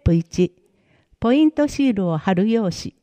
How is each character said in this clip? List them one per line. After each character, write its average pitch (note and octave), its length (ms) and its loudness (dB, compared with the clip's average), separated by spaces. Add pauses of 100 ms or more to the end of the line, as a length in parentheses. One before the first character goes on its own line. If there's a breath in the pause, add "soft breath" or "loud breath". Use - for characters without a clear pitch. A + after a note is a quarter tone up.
プ F3 100 2
一、 E3+ 400 0 (680)
ポ A#3 120 0
イ D4+ 120 4
ン D#4 80 2
ト D4 160 -2
シ C#4 220 -2
ー G#3+ 40 -2
ル F#3+ 140 -2
を D#3+ 100 -2
貼 F#3+ 160 -2
る G3+ 160 0
用 A3+ 220 0
紙、 - 300 -14